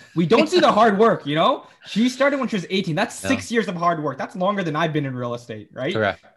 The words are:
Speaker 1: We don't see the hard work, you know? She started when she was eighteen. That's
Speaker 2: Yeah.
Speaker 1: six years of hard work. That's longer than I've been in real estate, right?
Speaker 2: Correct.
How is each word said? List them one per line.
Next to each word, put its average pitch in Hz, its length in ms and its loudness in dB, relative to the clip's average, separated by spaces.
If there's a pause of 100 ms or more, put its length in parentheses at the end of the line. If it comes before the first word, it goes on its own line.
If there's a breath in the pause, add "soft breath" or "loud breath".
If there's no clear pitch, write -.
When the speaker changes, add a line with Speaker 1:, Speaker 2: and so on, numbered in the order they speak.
(140)
Speaker 1:
We 170 100 2
don't 254 240 4
see 359 120 2
the 285 100 6
hard 208 300 4
work, 214 260 4
you 143 80 -2
know? 196 320 0 (180 loud breath)
She 226 240 0
started 269 300 0
when 247 100 -2
she 226 60 -4
was 180 160 -4
eighteen. 185 240 -2
That's 196 300 -4
Speaker 2:
Yeah. - 60 -4
Speaker 1:
six - 200 -2
years 220 160 0
of 190 80 -6
hard 170 300 0
work. 135 140 -4
That's - 180 -10
longer 196 260 0
than 156 140 -4
I've 160 160 0
been 147 120 -2
in 131 120 -6
real 120 180 -6
estate, 110 380 -12
right? 135 200 -6
Speaker 2:
Correct. 104 320 -2 (120)